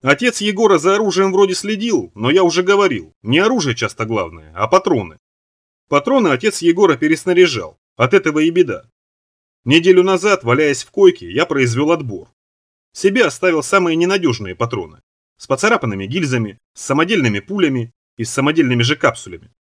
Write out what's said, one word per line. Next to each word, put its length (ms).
Отец 380
Егора 380
за 160
оружием 380
вроде 220
следил, 600
но 160
я 140
уже 180
говорил, 600
не 160
оружие 360
часто 300
главное, 500
а 140
патроны. 500
Патроны 400
отец 340
Егора 340
переснаряжал, 840
от 160
этого 280
и 100
беда. 400
Неделю 380
назад, 420
валяясь 400
в 60
койке, 400
я 160
произвёл 460
отбор. 360
Себе 320
оставил 380
самые 340
ненадёжные 580
патроны. 460
С 80
поцарапанными 600
гильзами, 520
с 80
самодельными 580
пулями 520
и 80
с 60
самодельными 520
же 140
капсулями. 540